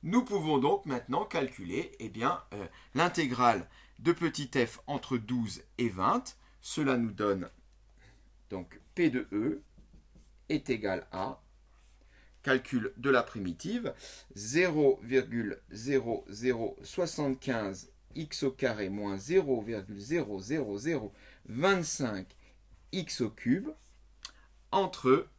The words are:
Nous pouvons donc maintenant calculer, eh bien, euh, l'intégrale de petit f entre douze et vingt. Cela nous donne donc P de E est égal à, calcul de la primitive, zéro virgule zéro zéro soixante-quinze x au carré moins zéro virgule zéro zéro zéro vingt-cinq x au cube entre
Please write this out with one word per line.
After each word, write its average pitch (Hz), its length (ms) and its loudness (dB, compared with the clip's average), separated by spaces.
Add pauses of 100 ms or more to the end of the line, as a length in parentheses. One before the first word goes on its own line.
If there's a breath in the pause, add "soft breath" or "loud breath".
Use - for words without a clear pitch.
Nous 226 220 2
pouvons 160 340 0
donc 165 280 2
maintenant 135 380 -2
calculer, 139 720 -4
eh 113 100 -8
bien, 117 340 -2 (100)
euh, 101 140 -8 (280 loud breath)
l'intégrale 127 760 2 (300 soft breath)
de 151 140 2
petit 156 420 -2
f 123 320 2
entre 135 300 -4
douze 113 460 -2 (160)
et 120 100 2
vingt. 101 480 0 (240 soft breath)
Cela 135 360 0
nous 117 160 0
donne 98 360 0 (1000 soft breath)
donc 90 300 -10 (140)
P 170 160 6
de 117 220 -2
E 113 300 0 (840)
est 156 220 -2
égal 101 420 -2
à, 98 300 -6 (1000 soft breath)
calcul 131 560 2
de 131 120 2
la 120 120 8
primitive, 123 720 -4 (400 loud breath)
zéro 147 680 4
virgule 117 580 0 (100)
zéro 120 580 -2
zéro 113 540 -2
soixante-quinze 131 1080 -2 (240)
x 151 300 -6
au 135 60 2
carré 107 400 -2
moins 101 260 -4
zéro 135 440 2
virgule 104 380 -8
zéro 104 420 -4
zéro 107 380 -4
zéro 127 340 -4 (340 loud breath)
vingt-cinq 131 880 0 (560 soft breath)
x - 300 -4
au 107 80 0
cube 190 400 0 (1000 soft breath)
entre 165 560 4 (120)